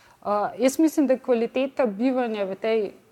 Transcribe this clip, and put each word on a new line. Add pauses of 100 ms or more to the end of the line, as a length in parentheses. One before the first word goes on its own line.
(220)
Eh,
jaz
mislim,
da
je
kvaliteta
bivanja
v
tej (200)